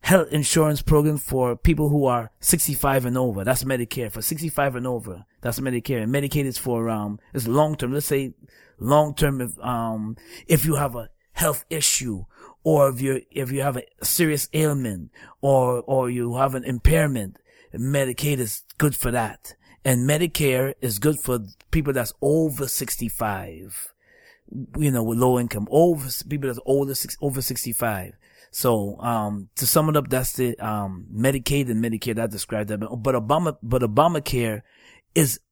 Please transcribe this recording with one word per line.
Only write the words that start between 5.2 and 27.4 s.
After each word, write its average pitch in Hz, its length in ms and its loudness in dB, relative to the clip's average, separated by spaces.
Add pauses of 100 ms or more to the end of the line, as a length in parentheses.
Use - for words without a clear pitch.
that's 120 220 -4
Medicare. 123 420 -2
And 117 100 0
Medicaid 143 300 0
is 131 140 -4
for, 117 320 -2
um, 104 300 -4 (140)
it's 113 140 -4
long-term. 143 460 0
Let's 143 140 -4
say 139 260 -2 (440)
long-term, 143 640 2
if, 113 200 -6
um, 113 580 -4 (300)
if 156 180 4
you 156 100 2
have 139 200 -2
a 113 140 -10 (220)
health 160 380 0
issue, 123 560 -2 (400)
or 147 240 6
if 123 100 -4
you're, 135 220 0 (100)
if 135 220 -4
you 139 80 -2
have 135 160 0
a - 60 -8 (220)
serious 151 460 0
ailment, 135 600 0 (280)
or, 127 440 4
or 131 260 0
you 120 260 -2
have 135 200 2
an 127 100 -6
impairment, 135 720 2 (360)
Medicaid 135 680 0
is 113 240 -4 (140)
good 151 200 0
for 120 140 -2
that. 113 440 -4 (300)
And 127 240 2
Medicare 143 720 0
is 113 180 -4
good 147 200 2
for 123 200 -2 (320)
people 143 220 0
that's 123 180 -2 (100)
over 143 460 0
sixty-five, 95 1300 -6 (840)
you 147 140 2
know, 120 120 2
with 113 140 0
low 127 220 4
income, 110 320 -4
over, 156 380 4 (180)
people 139 220 -4
that's 120 160 -6
older, 139 280 2
six, - 280 -6
over 135 200 -2